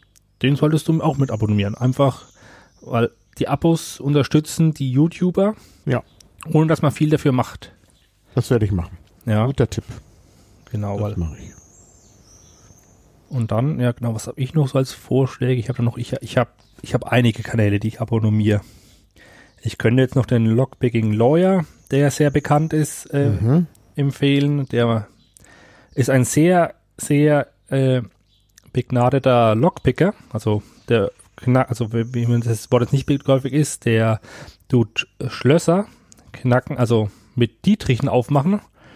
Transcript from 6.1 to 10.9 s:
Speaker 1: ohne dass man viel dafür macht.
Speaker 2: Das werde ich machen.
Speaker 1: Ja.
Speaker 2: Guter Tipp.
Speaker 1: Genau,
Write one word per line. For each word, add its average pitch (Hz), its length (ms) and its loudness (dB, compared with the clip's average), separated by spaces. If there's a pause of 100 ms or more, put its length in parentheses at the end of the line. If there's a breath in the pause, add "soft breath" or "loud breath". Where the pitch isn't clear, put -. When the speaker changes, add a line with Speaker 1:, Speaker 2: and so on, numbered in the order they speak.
Speaker 1:
ohne 160 160 4
dass 160 140 0
man 147 100 2
viel 151 180 0
dafür 151 220 2
macht. - 400 -4 (640)
Speaker 2:
Das 123 160 -2
werde 110 140 2
ich 95 60 -2
machen. 87 260 -6 (280)
Speaker 1:
Ja. 107 200 0
Speaker 2:
Guter 131 240 0
Tipp. - 160 -8 (840)
Speaker 1:
Genau, 104 260 -6